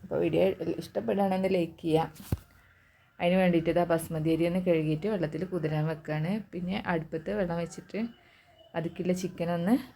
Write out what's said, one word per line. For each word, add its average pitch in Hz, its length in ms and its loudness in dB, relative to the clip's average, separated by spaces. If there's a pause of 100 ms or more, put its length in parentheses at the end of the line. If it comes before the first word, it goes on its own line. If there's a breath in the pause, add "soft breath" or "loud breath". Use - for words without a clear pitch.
അപ്പോൾ 151 240 -4
വീഡിയോ 165 180 2 (400)
ഇഷ്ടപ്പെടുകയാണെങ്കിൽ 196 720 0
ലൈക്ക് 165 260 -2
ചെയ്യുക. 160 420 0 (960 soft breath)
അതിന് 175 220 4
വേണ്ടിയിട്ട് 170 320 4
ഇതാ 175 180 4
ബസ്മതി 160 420 0
അരി 160 160 2
ഒന്ന് 185 160 0
കഴുകിയിട്ട് 156 480 2
വെള്ളത്തിൽ 160 380 -2
കുതിരാൻ 156 400 0
വെക്കുകയാണ്. 156 400 -2 (200)
പിന്നെ 180 240 -4 (160)
അടുപ്പത്ത് 165 460 -4
വെള്ളം 170 240 0
വെച്ചിട്ട് 170 360 -10 (760 soft breath)
അതിലേക്കുള്ള 170 480 -2
ചിക്കൻ 170 340 -4
ഒന്ന് 185 200 4 (200)